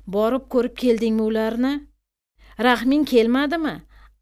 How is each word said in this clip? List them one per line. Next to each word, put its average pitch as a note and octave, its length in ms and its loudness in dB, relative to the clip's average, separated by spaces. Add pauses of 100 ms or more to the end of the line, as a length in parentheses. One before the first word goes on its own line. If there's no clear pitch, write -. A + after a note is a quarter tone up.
"Borib A3 420 -2
ko'rib B3 280 -2
keldingmi A3+ 460 0
ularni? A3+ 520 -2 (840)
Rahming B3+ 480 2
kelmadimi? C4 680 0 (480)